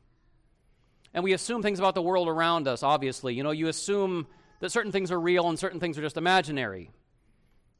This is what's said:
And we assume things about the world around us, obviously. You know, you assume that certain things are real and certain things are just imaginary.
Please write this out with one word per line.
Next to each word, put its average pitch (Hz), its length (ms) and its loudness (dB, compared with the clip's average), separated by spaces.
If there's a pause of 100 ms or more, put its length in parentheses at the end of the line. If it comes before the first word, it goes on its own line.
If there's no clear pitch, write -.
(1160)
And 175 100 0
we 190 80 4
assume 220 300 -2
things 202 160 0
about 190 160 2
the 185 80 0
world 175 260 2
around 165 400 2
us, 120 140 -2
obviously. 135 520 0
You 127 80 -4
know, 151 80 -2
you 156 160 -2
assume 185 640 -2 (320)
that 185 100 -6
certain 214 220 -2
things 185 180 -2
are 180 80 0
real 175 300 2
and 160 100 -2
certain 185 220 -6
things 160 180 -4
are 151 40 -6
just 151 140 -4
imaginary. 143 760 0 (880)